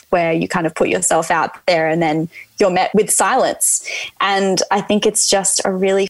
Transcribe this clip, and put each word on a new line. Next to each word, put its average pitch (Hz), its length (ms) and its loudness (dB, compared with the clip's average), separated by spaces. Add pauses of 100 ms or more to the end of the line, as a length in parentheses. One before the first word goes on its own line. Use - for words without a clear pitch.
where 170 220 0
you 165 160 -2
kind 175 180 -2
of 160 80 -4
put - 160 0
yourself 180 400 0
out 165 360 -2
there 160 220 2
and 160 140 2
then 160 280 0 (300)
you're 202 100 4
met 185 240 0
with 202 180 2
silence. - 760 0 (340)
And 190 400 0 (100)
I 202 100 2
think 208 240 0
it's - 240 0
just 196 360 0
a 196 60 0
really 196 380 0